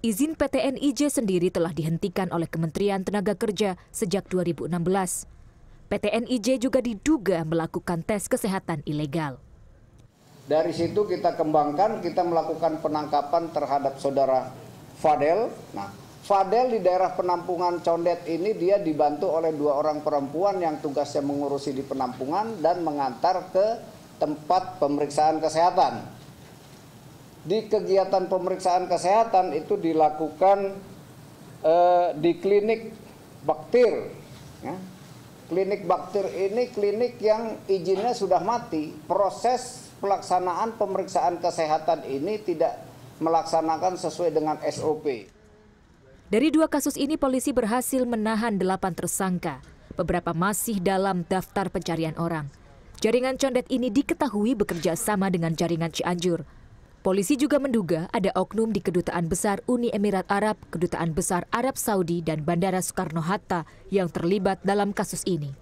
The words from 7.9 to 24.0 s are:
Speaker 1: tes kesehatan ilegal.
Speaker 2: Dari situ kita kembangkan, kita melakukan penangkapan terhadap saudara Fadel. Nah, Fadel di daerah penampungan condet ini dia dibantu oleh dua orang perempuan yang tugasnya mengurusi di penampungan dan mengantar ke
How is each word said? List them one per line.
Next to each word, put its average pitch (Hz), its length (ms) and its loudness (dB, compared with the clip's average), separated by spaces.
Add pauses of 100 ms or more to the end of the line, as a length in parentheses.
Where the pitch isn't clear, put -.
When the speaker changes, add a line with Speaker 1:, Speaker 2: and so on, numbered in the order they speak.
Speaker 1:
tes 202 300 -4
kesehatan 190 560 -2
ilegal. 151 560 -4 (1040)
Speaker 2:
Dari 160 240 2
situ 170 320 0
kita 180 320 0
kembangkan, 156 640 2
kita 175 240 0
melakukan 156 560 0
penangkapan 151 720 0
terhadap 143 480 -2
saudara 131 560 0 (480)
Fadel. 156 480 2 (240)
Nah, 98 160 -8 (320)
Fadel 202 480 2
di 220 80 0
daerah 180 320 4
penampungan 175 720 -2
condet 170 400 2
ini 170 320 -2
dia 185 240 2
dibantu 151 560 0
oleh 165 160 2
dua 147 320 0
orang 151 160 0
perempuan 151 640 0
yang 156 160 -2
tugasnya 147 480 -2
mengurusi 143 480 -2
di 139 80 -4
penampungan 147 800 -4
dan 170 240 2
mengantar 147 640 0
ke 196 160 4 (500)